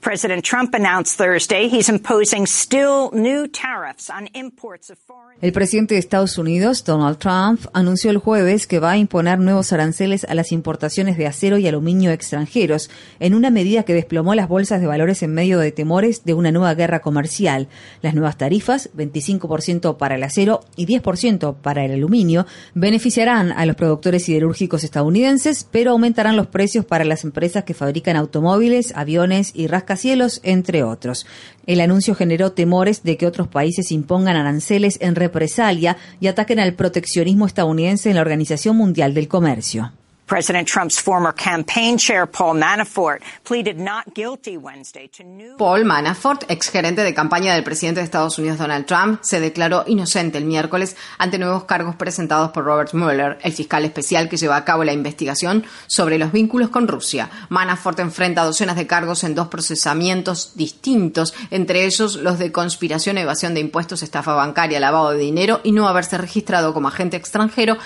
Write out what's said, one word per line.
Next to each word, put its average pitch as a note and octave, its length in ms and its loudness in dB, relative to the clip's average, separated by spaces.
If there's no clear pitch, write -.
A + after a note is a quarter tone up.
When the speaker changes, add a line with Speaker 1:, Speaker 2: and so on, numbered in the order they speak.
Speaker 1:
President F#3 440 -2
Trump B3 300 0
announced F#3 420 0
Thursday F#3+ 520 2
he's A3+ 200 2
imposing G#3 580 2
still C#4 680 0
new C4+ 360 0
tariffs G#3+ 640 -10
on G3 240 -14
imports B3 560 -18
of F#3 80 -20
foreign - 420 -20
Speaker 2:
El F3+ 120 -4
presidente G3+ 420 0
de G3 60 2
Estados F#3+ 380 0
Unidos, F3 460 0
Donald D3+ 340 0
Trump, G3 540 2
anunció F#3 380 2
el G#3 80 2
jueves G#3 480 2
que F3 120 0
va D#3+ 120 2
a F#3+ 80 2
imponer F#3 400 2
nuevos F#3+ 340 2
aranceles F#3 520 0
a - 100 -4
las E3 180 -2
importaciones E3 640 -2
de D#3 100 0
acero G3 300 0
y G3+ 100 2
aluminio E3+ 440 2
extranjeros, D3+ 800 -2
en F3+ 140 4
una A#3 140 4
medida G#3+ 360 2
que F3 100 0
desplomó E3 400 0
las G3 140 0
bolsas F#3+ 340 0
de F3 40 2
valores D#3+ 360 0
en D#3 100 -2
medio F3+ 280 2
de D3+ 120 0
temores F#3 520 0
de E3+ 100 0
una E3 180 2
nueva F3 220 2
guerra E3+ 260 0
comercial. D3 680 -2
Las D#3 120 -2
nuevas D3+ 220 0
tarifas, G#3 560 0
veinticinco D3+ 560 -4
por D#3 140 -2
ciento E3+ 340 -2
para C#3 200 -2
el C3 80 -4
acero G3 360 2
y F3 80 -4
diez A#3 160 0
por F#3 160 -2
ciento F3+ 380 0
para C#3+ 320 -2
el C3+ 60 -4
aluminio, E3+ 520 2
beneficiarán A3 800 2
a - 120 0
los D#3+ 120 2
productores F3 480 0
siderúrgicos E3 600 0
estadounidenses, B3 840 2
pero B3 220 2
aumentarán A3+ 440 2
los G#3 120 0
precios G3+ 360 0
para D#3+ 200 0
las D#3 200 -2
empresas E3+ 400 -2
que F3 80 -8
fabrican D#3+ 440 -2
automóviles, G3+ 760 2
aviones F3 600 0
y D#3+ 140 -2
rascacielos, A#3+ 760 0
entre F3+ 400 2
otros. B2 420 -4
El F3 140 2
anuncio F#3+ 360 2
generó F3+ 360 0
temores F#3 520 2
de E3 120 0
que E3+ 100 0
otros F3 200 -2
países E3+ 460 -2
impongan F3+ 440 2
aranceles D#3+ 640 0
en F3 140 2
represalia E3+ 840 0
y F#3 80 -2
ataquen G#3+ 320 0
al F#3 160 2
proteccionismo F3+ 720 2
estadounidense F3 600 0
en G3 80 4
la E3 60 4
Organización D#3 540 0
Mundial E3 380 2
del D3+ 140 0
Comercio. A#2+ 640 0
Speaker 1:
President F3+ 420 0
Trump's F3 320 0
former F3 340 2
campaign A3+ 640 0
chair, G#3+ 280 2
Paul E3 320 0
Manafort, E3+ 640 0
pleaded G3+ 360 -4
not G3+ 260 -8
guilty A3+ 420 -10
Wednesday C3+ 520 -20
to - 160 -20
new G#3 320 -20
Speaker 3:
Paul G#3 280 4
Manafort, F3+ 640 0
ex - 220 -4
gerente F3 320 0
de F#3+ 100 0
campaña F3 400 0
del D#3+ 120 2
presidente E3 340 -4
de F3 60 -2
Estados D#3+ 340 -2
Unidos, D#3 180 -2
Donald D3 300 -4
Trump, G3 360 2
se F3+ 180 0
declaró E3 480 0
inocente F3 500 0
el D3 60 -4
miércoles D#3+ 500 -2
ante F#3 180 0
nuevos F#3 280 -2
cargos E3+ 320 -2
presentados D#3+ 560 -2
por D#3+ 120 -4
Robert D3 300 0
Mueller, C#3+ 480 0
el E3+ 100 -2
fiscal D#3 320 -2
especial E3 440 -2
que E3+ 80 -6
lleva D#3+ 180 0
a C#3+ 100 0
cabo E3 200 2
la D3 80 0
investigación D3+ 720 -2
sobre D#3+ 280 2
los D#3+ 140 0
vínculos A3 380 2
con A#3+ 180 0
Rusia. C3 420 -4
Manafort F3+ 500 -2
enfrenta F3 460 0
docenas E3+ 320 0
de E3+ 100 -4
cargos E3+ 380 0
en D#3 100 -4
dos E3 140 -2
procesamientos E3+ 1080 -4
distintos, E3 800 -2
entre F#3 360 0
ellos G3+ 280 -2
los F3 240 -2
de E3+ 140 -4
conspiración, E3+ 640 -4
evasión E3+ 340 -2
de D#3+ 60 -2
impuestos, D#3+ 460 -4
estafa D3+ 300 -4
bancaria, D3 440 0
lavado D3+ 320 2
de D3 80 0
dinero E3+ 460 0
y G#3+ 80 2
no G#3 160 4
haberse F3+ 300 0
registrado F3 540 -2
como D3+ 140 -2
agente F3+ 300 -4
extranjero, A3 680 0